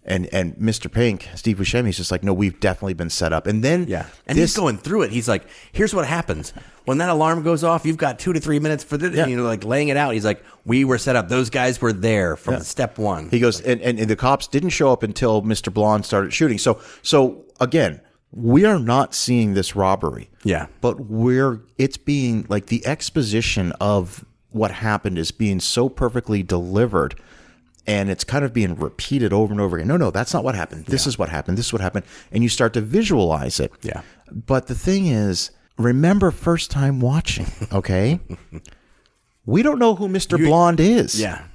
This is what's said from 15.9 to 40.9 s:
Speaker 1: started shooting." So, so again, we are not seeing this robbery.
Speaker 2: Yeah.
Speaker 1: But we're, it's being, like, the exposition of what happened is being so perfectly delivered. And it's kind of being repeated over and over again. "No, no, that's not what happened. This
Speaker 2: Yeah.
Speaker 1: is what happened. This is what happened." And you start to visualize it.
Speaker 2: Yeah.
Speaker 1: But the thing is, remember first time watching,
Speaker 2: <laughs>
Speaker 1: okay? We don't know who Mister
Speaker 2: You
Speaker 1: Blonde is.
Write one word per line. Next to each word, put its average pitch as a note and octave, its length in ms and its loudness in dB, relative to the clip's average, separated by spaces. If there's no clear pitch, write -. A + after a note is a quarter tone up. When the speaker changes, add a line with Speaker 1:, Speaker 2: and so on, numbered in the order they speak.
Speaker 1:
started G2 280 -2
shooting." C3+ 260 2
So, - 220 0
so C3+ 420 2
again, B2+ 400 0
we A#2 320 4
are G#3 160 4
not A#2+ 340 2
seeing A2+ 400 2
this F#2+ 220 0
robbery. F#2 540 0
Speaker 2:
Yeah. D#2 240 0
Speaker 1:
But A#2+ 180 0
we're, B2 520 2
it's C3 180 0
being, B2+ 520 0
like, G2+ 180 -2
the A#2 180 -2
exposition A2 840 -2
of G2+ 440 0
what G#2+ 220 -2
happened G#2 440 -2
is D#2+ 140 -2
being G2 300 0
so B2 280 0
perfectly A2+ 540 -2
delivered. F2+ 720 0
And G2+ 260 0
it's F#2 120 -4
kind C#3+ 220 -2
of B2 80 -4
being G2 240 0
repeated A2 560 -2
over G#2 200 2
and G#2 80 -2
over F#2 140 0
again. E2 140 -2
"No, D3+ 80 2
no, B2+ 160 2
that's G#2 200 -2
not E3 120 0
what B2+ 100 -2
happened. D#2+ 320 -8
This C3 180 0
Speaker 2:
Yeah. D3 40 0
Speaker 1:
is A#2 100 -4
what F#2+ 120 -2
happened. E2+ 280 -4
This A#2 80 -4
is - 60 -6
what G#2+ 100 -2
happened." F#2 220 -4
And A2+ 140 2
you A#2 40 2
start A#2 260 0
to A#2+ 60 0
visualize G#2+ 800 0
it. B1 140 -2
Speaker 2:
Yeah. - 200 -8
Speaker 1:
But B2+ 380 -2
the B2 80 -4
thing F#3+ 320 0
is, G#2 420 0
remember E3 540 4
first E3 400 -2
time C#3 300 0
watching, C3+ 480 0
Speaker 2:
<laughs> G#2 120 -8
Speaker 1:
okay? G2 480 0
We F3 180 2
don't D4 160 2
know A#3 160 4
who F#3+ 140 -4
Mister F#3 300 -2
Speaker 2:
You D#3+ 80 4
Speaker 1:
Blonde E3+ 340 6
is. F3 400 4